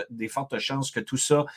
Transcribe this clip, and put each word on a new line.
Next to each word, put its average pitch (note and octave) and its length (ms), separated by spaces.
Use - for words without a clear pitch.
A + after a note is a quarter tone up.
des A2+ 180
fortes C3+ 300
chances C3+ 320
que - 100
tout A#2+ 160
ça D3 300